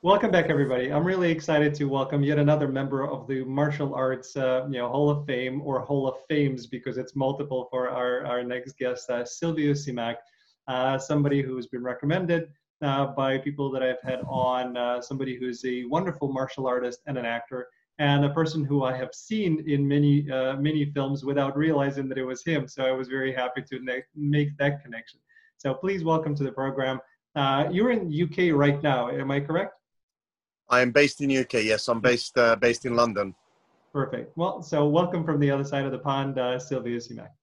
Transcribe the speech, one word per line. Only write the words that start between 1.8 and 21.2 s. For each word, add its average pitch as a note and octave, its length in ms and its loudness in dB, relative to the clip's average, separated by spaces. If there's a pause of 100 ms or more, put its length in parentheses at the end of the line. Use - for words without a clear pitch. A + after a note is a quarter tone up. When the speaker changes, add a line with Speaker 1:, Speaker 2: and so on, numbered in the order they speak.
Speaker 1:
welcome C3+ 360 0
yet D3 160 2
another D3 300 4
member C3+ 360 -2
of C#3 220 -8
the C3 160 -4
Martial C#3+ 500 -2
Arts, C3 440 -4
uh, C3 340 0
you B2+ 80 -4
know, A#2+ 100 -2
Hall D3 220 2
of D3 160 -2
Fame B2+ 360 -4
or C3+ 180 -2
Hall C#3 260 -2
of C3 80 -2 (140)
Fames, C3+ 360 0
because B2 320 -8
it's B2+ 200 -8
multiple C#3 560 -2
for B2+ 160 -2
our, B2+ 360 -2
our B2 200 -2
next B2+ 340 -8
guest, B2+ 320 -4
uh, A#2+ 140 -2
Silvio D3+ 480 0
Simac, B2 460 -4 (500)
uh, C3 280 0
somebody C#3+ 460 2
who's B2+ 240 -6
been B2 160 -8
recommended, E3 680 0 (320)
uh, C#3 240 2
by C3+ 300 0
people C#3+ 360 -4
that C3 100 -2
I've B2+ 180 0
had B2+ 280 -4
on, B2+ 480 0
uh, B2 240 -2
somebody C3 340 -6
who's B2 300 -8
a B2+ 220 -4
wonderful D3+ 460 -2
martial C3 360 -4
artist B2 400 -2
and C3+ 100 -4
an A#2+ 80 -4
actor, A#2 400 -6 (320)
and C#3+ 260 4
a C#3+ 60 2
person D#3 340 0
who C#3 200 0
I B2+ 120 0
have B2+ 160 -6
seen E3 560 -2
in C#3+ 200 2
many, C#3+ 420 4
uh, C3 240 0
many D3 380 0
films C#3 320 -4